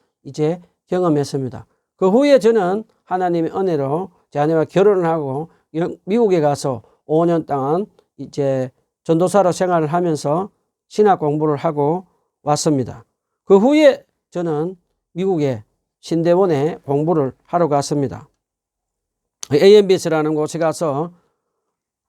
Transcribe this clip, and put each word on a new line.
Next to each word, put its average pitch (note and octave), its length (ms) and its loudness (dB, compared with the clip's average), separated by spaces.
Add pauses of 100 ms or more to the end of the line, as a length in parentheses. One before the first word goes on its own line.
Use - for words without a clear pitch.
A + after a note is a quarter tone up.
(240)
이제 D#3 380 -4 (260)
경험했습니다. C#3+ 760 -2 (320)
그 F#3+ 120 2
후에 C4+ 300 4
저는 G#3+ 440 0 (200)
하나님의 F3 520 -2
은혜로 E3+ 540 -2 (220)
제 D3 80 -6
아내와 D#3 260 0
결혼을 F#3 400 2
하고 D#3 440 -4 (240)
영-, D#3+ 320 -6
미국에 F#3+ 360 2
가서 C#3 420 -2 (220)
오 D#3+ 200 2
년 E3+ 200 0
동안 D3 400 -2 (320)
이제 C3+ 540 -4 (320)
전도사로 F3+ 480 2
생활을 F3 360 -2
하면서 E3 600 -2 (380)
신학 G#3 320 0
공부를 D3+ 360 -2
하고 D3+ 500 -2 (380)
왔습니다. C#3+ 640 -2 (400)
그 G3 120 6
후에 C#4 480 4 (260)
저는 E3+ 460 -6 (360)
미국의 D#3 500 -2 (360)
신대원에 E3 880 0
공부를 D3 480 0 (100)
하러 E3+ 240 -2
갔습니다. C#3+ 600 -4 (1300)
에이엠비에스라는 E3+ 800 4
곳에 D3+ 240 -4
가서 D#3 520 -4 (960)